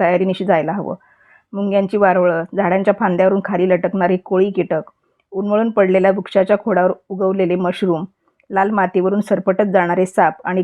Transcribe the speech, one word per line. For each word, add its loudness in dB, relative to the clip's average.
तयारीनिशी 0
जायला 0
हवं. -6
मुंग्यांची -2
वारुळं, 2
झाडांच्या 0
फांद्यावरून 2
खाली 0
लटकणारे 0
कोळी 0
कीटक, -2
उन्मळून -2
पडलेल्या 2
वृक्षाच्या 0
खोडावर 0
उगवलेले -2
मशरूम, -2
लाल 0
मातीवरून 0
सरपटत 0
जाणारे 2
साप 0
आणि -2